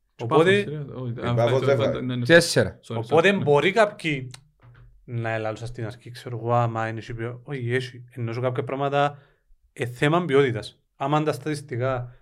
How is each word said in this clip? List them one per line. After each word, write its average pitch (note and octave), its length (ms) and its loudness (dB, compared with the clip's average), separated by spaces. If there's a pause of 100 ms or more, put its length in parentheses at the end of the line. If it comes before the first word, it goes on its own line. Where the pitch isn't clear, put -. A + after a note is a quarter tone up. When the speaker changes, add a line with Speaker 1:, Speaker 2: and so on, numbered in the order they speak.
(160)
Speaker 1:
Και - 80 -10
Speaker 2:
Οπότε, E3+ 400 4
Speaker 1:
Πάφος, D3 100 -8
ε, C#3 280 -10
όχι, B2 100 -6 (140)
Speaker 3:
η - 40 0
Speaker 1:
α, A#2+ 40 0
Speaker 3:
Πάφος A#2+ 260 2
Speaker 1:
φα-, B2+ 60 -2
Speaker 3:
δεν C3+ 120 4
Speaker 1:
φα-, - 140 2
Speaker 3:
φάει. - 100 -4
Speaker 1:
ναι, B2+ 140 -4
ναι, B2 100 -4
Speaker 4:
Τέσσερα. C#3 600 4
Speaker 1:
sorry, A#2 80 -8
Speaker 2:
οπότε D3+ 340 4
Speaker 1:
sorry, G3+ 80 4
ναι. F#3+ 60 -4
Speaker 2:
μπορεί D3 280 4
κάποιοι F#3+ 580 0 (760)
να A#2 260 -6
ελάλουν A2 360 -4
στην A2 200 -8
αρχή, - 260 -12
ξέρω A#2+ 300 -12
εγώ, A#2+ 120 0
άμα A2+ 340 2
είναι A2+ 140 -8 (140)
πιο... A#2+ 280 -8
Όχι, B2 300 -6
έχει, B2 300 -4 (120)
ενώ A#2 260 -6
κάποια B2 220 -2
πράγματα, C#3+ 540 -2 (560)
ε, B2+ 120 -4
θέμα D3+ 400 0
ποιότητας. C3 500 2 (280)
Άμα D3+ 200 2
τα D3+ 80 0
στατιστικά B2+ 920 -4